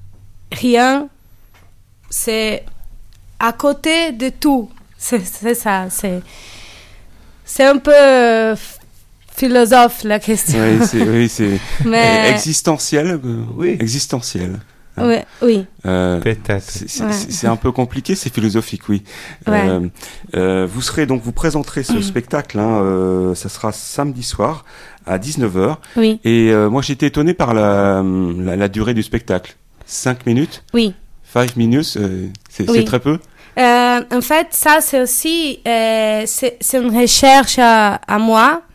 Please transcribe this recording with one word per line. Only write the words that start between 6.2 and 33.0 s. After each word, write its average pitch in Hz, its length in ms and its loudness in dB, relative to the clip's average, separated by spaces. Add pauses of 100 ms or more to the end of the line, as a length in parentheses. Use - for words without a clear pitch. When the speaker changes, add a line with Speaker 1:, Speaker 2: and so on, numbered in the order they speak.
Speaker 1:
c'est - 200 0
un 277 120 6
peu, 285 180 2
euh, 240 600 6
f-, - 240 -12 (560)
philosophe 240 720 4
la 214 160 0
question. 196 380 -2
Speaker 2:
Oui, 110 280 4
c'est, 117 200 0
oui, 117 220 2
c'est 101 320 -2 (100)
Speaker 1:
<laughs> - 140 0
Mais 226 460 2
Speaker 2:
existentiel. 160 920 -2
Euh, 117 220 -6 (120)
Speaker 3:
Oui. 175 220 -2
Speaker 2:
existentiel. 113 800 -4 (400)
Speaker 1:
Oui, 233 180 0 (260)
oui. 214 240 2 (180)
Speaker 2:
Euh, 90 360 0
Speaker 3:
Peut-être. 107 420 -4
Speaker 2:
c'est, - 260 -12
c'est, 226 160 -8
Speaker 1:
Ouais. 214 80 -2
Speaker 2:
c'est, 208 180 -6
c'est - 160 -6
un 113 100 0
peu 127 140 -4
compliqué, 127 440 -4
c'est - 180 -6
philosophique, 107 560 -2
oui. 101 140 -2 (440)
Speaker 1:
Ouais. 208 220 2
Speaker 2:
Euh, 175 200 -2 (460)
euh, 92 320 0
vous 101 140 -8
serez 151 240 -4
donc, 131 180 -2
vous 120 100 -6
présenterez 147 520 -4
ce 226 160 -2
Speaker 1:
<clears throat> - 0 -
Speaker 2:
spectacle, 147 580 -6
hein, 107 220 0
euh, 92 540 0
ça 95 160 -10
sera 110 220 -6
samedi 139 500 -8
soir 135 420 -4 (400)
à 92 140 -4
dix-neuf 123 400 -4
heures. 131 240 0 (140)
Speaker 1:
Oui. 220 280 2
Speaker 2:
Et, 113 260 4
euh, 107 200 4
moi, 127 100 0
j'étais 143 280 -2
étonné 151 260 0
par 143 180 0
la, 101 500 2
la, 92 540 -2
la 98 120 0
durée 107 260 -2
du 110 80 0
spectacle. - 520 -6 (300)
Cinq - 400 -6
minutes ? 123 480 -2
Speaker 1:
Oui. 226 220 0 (300)
Speaker 2:
Five 123 340 -2
minutes, 120 400 0
euh, 92 300 -4 (200)
c'est, - 220 -6
Speaker 1:
Oui. 233 80 4
Speaker 2:
c'est 220 60 2
très 208 160 0